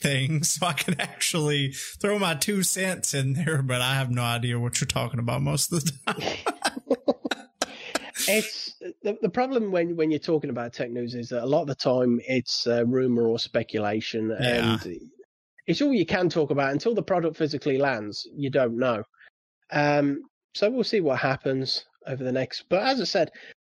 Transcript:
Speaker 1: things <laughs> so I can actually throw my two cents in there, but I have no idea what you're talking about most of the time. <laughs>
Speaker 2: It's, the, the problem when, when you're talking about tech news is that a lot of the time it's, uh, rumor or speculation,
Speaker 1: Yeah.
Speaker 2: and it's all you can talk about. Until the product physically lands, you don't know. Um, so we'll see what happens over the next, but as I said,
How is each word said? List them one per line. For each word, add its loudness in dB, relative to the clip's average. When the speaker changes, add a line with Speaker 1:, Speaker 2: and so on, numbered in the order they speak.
Speaker 1:
things 0
<laughs> -2
so -2
I 0
can -2
actually 0
throw 2
my 2
two 0
cents 0
in 2
there, 2
but 0
I 2
have 0
no 0
idea 0
what 0
you're -4
talking -2
about -2
most 0
of 0
the -2
time. -4
<laughs> -2
Speaker 2:
It's, 0
the, -2
the 2
problem 0
when, 2
when 4
you're 2
talking 0
about -4
tech -4
news -4
is -6
that -2
a -2
lot 4
of -4
the -2
time 4
it's, 0
uh, 4
rumor 2
or 2
speculation, -2
Speaker 1:
Yeah. 2
Speaker 2:
and -10
it's 0
all 4
you 4
can 0
talk 0
about. 2
Until 0
the 0
product 0
physically 0
lands, -2
you -4
don't 4
know. 0
Um, 2
so 2
we'll 0
see 0
what 2
happens -2
over -6
the -2
next, -4
but 2
as 2
I 0
said, 2